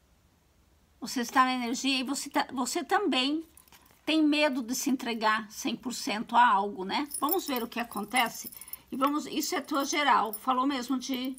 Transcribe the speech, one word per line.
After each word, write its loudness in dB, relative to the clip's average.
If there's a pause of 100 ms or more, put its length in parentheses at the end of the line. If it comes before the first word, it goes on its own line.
(1000)
você -4
está 4
na 2
energia 0
e -2
você -6
tá, 0
você -2
também 0 (600)
tem 4
medo 4
de -4
se -2
entregar 0
cem -4
por -8
cento -4
a 8
algo, 2
né? -2 (120)
Vamos 0
ver -2
o -4
que -8
acontece? -4 (400)
E -8
vamos, 2
isso -4
é 0
tua -2
geral, 2
falou 0
mesmo -2
de, -4